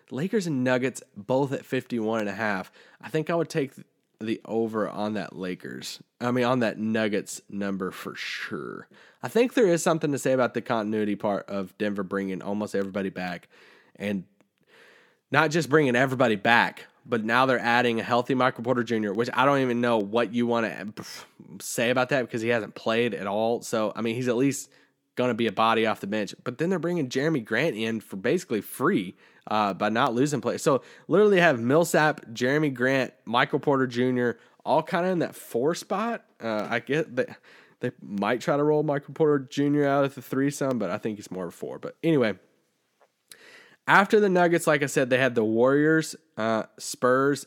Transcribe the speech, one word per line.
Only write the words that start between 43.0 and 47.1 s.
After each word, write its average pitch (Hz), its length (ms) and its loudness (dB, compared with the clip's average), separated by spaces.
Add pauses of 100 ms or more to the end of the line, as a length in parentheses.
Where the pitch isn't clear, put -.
after 196 320 6
the 202 80 4
Nuggets, 175 400 4
like 147 160 4
I - 20 -2
said, 135 240 0
they 127 80 4
had 127 160 2
the 117 80 2
Warriors, 143 720 4 (220)
uh, 110 260 0 (160)
Spurs, 135 680 0